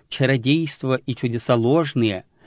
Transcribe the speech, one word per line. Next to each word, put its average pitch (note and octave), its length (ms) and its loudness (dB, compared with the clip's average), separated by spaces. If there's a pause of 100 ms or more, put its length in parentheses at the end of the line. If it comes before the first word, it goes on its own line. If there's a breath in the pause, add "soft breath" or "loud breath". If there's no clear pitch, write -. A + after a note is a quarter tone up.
чародейство C3+ 840 0
и B2+ 180 -4
чудеса A#2 420 -2
ложные A#2+ 720 0 (220 soft breath)